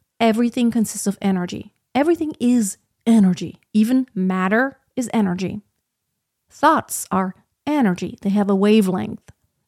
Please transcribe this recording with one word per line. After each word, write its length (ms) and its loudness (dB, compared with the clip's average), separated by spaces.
everything 540 0
consists 340 -2
of 160 -2
energy. 500 -4
Everything 460 0
is 360 0
energy. 540 2
Even 420 0
matter 640 -2
is 180 -6
energy. 460 -2
Thoughts 640 0
are 240 -4
energy. 520 -2
They 100 -2
have 200 0
a 60 2
wavelength, 760 0